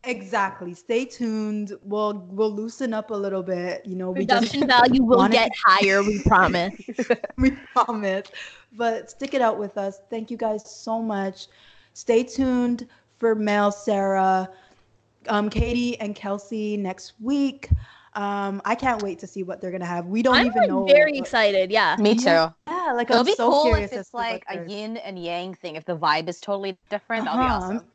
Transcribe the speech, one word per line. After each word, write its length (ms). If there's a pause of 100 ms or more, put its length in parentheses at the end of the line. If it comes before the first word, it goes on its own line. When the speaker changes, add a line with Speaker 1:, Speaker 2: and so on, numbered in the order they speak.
Speaker 1:
Exactly. 680
Stay 300
tuned. 760
We'll, 320 (160)
we'll 240
loosen 400
up 160
a 60
little 260
bit. 460
You 80
know, 160
we 140
just 180 (100)
Speaker 2:
Production 140
value 340
will 160
Speaker 1:
wanna 160
Speaker 2:
get 160 (160)
higher, 380
we 200
promise. 520 (340)
Speaker 1:
<laughs> 280
We 140 (220)
promise. 540 (460)
But 360
stick 240
it 80
out 160
with 220
us. 220 (100)
Thank 180
you 80
guys 320
so 320
much. 460 (460)
Stay 300
tuned 640 (300)
for 160
Mel, 380
Sarah, 760 (800)
um, 220
Katie, 500
and 160
Kelsey 640
next 420
week. 500 (440)
Um, 500
I 120
can't 260
wait 180
to 80
see 160
what 160
they're 120
gonna 140
have. 200
We 160
don't 160
Speaker 2:
I'm, 80
Speaker 1:
even 160
Speaker 2:
like, 80
Speaker 1:
know 160
Speaker 2:
very 320
Speaker 1:
what 0
Speaker 2:
excited. 540
Yeah. 280
Speaker 3:
Me 160
too. 120
Speaker 1:
Yeah, 220 (180)
yeah, 260
like, 160
Speaker 3:
It'll 120
Speaker 1:
I'm 40
Speaker 3:
be 80
Speaker 1:
so 160
Speaker 3:
cool 160
Speaker 1:
curious 260
Speaker 3:
if 60
Speaker 1:
as 40
Speaker 3:
it's, 100
Speaker 1:
to 60
what 120
Speaker 3:
like, 200
a 40
Speaker 1:
they're 140
Speaker 3:
yin 300
and 240
yang 340
thing. 200
If 100
the 120
vibe 320
is 100
totally 380 (140)
different, 340
that'll 140
be 60
Speaker 1:
Uh-huh. 200
Speaker 3:
awesome. 300